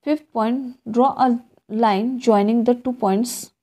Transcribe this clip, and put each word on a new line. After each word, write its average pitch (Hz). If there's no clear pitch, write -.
Fifth 302
point, 247
draw 240
a 247
line 220
joining 220
the 247
two 247
points. 220